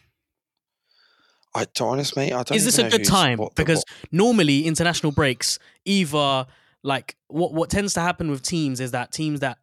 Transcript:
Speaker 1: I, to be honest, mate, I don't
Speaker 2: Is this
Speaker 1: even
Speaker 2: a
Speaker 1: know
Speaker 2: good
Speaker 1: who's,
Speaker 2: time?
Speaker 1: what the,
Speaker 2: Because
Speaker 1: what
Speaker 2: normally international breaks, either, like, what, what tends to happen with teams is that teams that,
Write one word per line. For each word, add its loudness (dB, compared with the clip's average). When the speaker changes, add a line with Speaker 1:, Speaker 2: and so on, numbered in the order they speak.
Speaker 1:
I, -4
to -6
be 0
honest, -2
mate, -2
I -2
don't -2
Speaker 2:
Is 2
this 2
Speaker 1:
even 2
Speaker 2:
a 6
Speaker 1:
know 0
Speaker 2:
good 2
Speaker 1:
who's, 2
Speaker 2:
time? 4
Speaker 1:
what -6
the, 0
Speaker 2:
Because 0
Speaker 1:
what -20
Speaker 2:
normally 4
international 0
breaks, 0
either, 0
like, -4
what, -2
what 0
tends -2
to -2
happen -2
with -6
teams -2
is -6
that -6
teams -4
that, -4